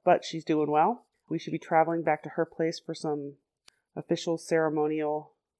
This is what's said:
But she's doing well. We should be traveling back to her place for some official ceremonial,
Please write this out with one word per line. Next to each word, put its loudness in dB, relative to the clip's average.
But 4
she's -8
doing 0
well. 2
We -4
should -10
be -2
traveling 2
back 0
to -12
her -2
place -4
for -10
some -6
official -2
ceremonial, 0